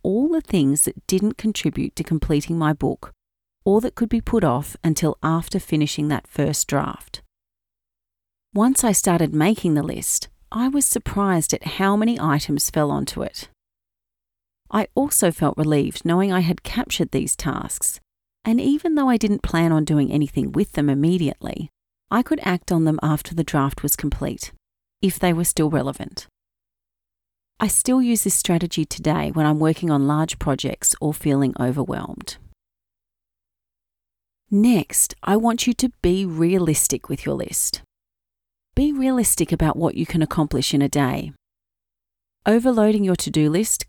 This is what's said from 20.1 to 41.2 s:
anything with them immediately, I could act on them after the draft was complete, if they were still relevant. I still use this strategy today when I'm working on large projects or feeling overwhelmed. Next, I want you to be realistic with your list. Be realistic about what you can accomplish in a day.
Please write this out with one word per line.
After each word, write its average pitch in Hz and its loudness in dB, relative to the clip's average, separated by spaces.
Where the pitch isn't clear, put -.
anything 139 0
with 196 0
them 147 0
immediately, 151 0
I 226 0
could 311 -2
act 180 -2
on 165 2
them 156 0
after 156 -2
the 165 -2
draft 139 -2
was 147 -2
complete, - -6
if 185 0
they 180 2
were 165 0
still 156 0
relevant. - -6
I 220 -2
still 254 2
use 240 2
this 190 0
strategy 170 0
today 147 -2
when 156 2
I'm 151 4
working 160 2
on 139 2
large 151 0
projects - -2
or 151 -2
feeling 139 0
overwhelmed. - -4
Next, 214 2
I 196 2
want 226 0
you 240 2
to 247 0
be 185 2
realistic 165 0
with - -6
your 143 -2
list. - -6
Be 294 2
realistic 262 0
about 160 0
what 165 0
you 165 -2
can 165 0
accomplish 147 0
in 139 4
a 139 2
day. 139 -2